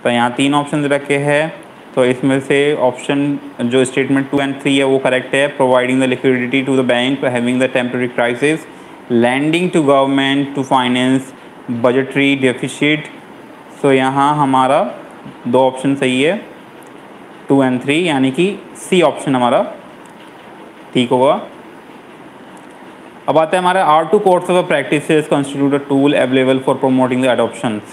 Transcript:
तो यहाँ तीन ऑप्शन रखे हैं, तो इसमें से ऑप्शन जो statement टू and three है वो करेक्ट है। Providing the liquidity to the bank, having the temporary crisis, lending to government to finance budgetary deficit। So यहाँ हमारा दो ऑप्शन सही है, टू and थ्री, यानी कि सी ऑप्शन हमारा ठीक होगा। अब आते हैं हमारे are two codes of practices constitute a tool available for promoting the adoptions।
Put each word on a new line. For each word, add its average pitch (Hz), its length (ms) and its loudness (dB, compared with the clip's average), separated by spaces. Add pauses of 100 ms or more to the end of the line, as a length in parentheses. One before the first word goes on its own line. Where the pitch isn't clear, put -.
तो 123 60 0
यहाँ 120 220 2
तीन 139 220 0
ऑप्शन 147 300 -2
रखे 143 340 -2
हैं, 147 340 -2 (420)
तो 127 100 2
इसमें 135 360 0
से 143 340 0
ऑप्शन 139 640 -2 (220)
जो 127 240 2
statement 135 460 -2
टू 143 60 -2
and 139 180 -2
three 139 240 0
है 139 60 2
वो 135 140 2
करेक्ट 131 360 0
है। 143 240 0
Providing 127 440 2
the 127 120 0
liquidity 127 540 0
to 135 140 2
the 123 80 -2
bank, 127 340 0 (120)
having 123 260 0
the 127 140 -2
temporary 123 420 -2
crisis, 127 400 0 (540)
lending 143 640 0
to 160 60 2
government 139 760 2
to 131 140 -6
finance 127 600 0 (480)
budgetary 135 600 0
deficit। 131 560 -2 (840)
So 139 100 4
यहाँ 139 440 2
हमारा 135 580 2 (540)
दो 127 180 2
ऑप्शन 135 280 -2
सही 131 280 0
है, 190 240 -2 (1040)
टू 135 140 4
and 127 220 -2
थ्री, 165 240 0
यानी 135 220 0
कि 180 280 -2 (180)
सी 185 260 0
ऑप्शन 139 340 0
हमारा 123 380 0 (1200)
ठीक 123 160 0
होगा। 135 300 2 (1900)
अब 139 100 2
आते 160 180 2
हैं 180 80 0
हमारे 185 160 2
are 160 300 2
two 202 160 4
codes 180 240 2
of 180 200 2
practices 151 640 0
constitute 139 420 0
a 139 60 0 (120)
tool 139 220 2
available 131 500 2
for 143 100 2 (100)
promoting 127 360 2
the 127 140 2
adoptions। 113 460 -2 (120)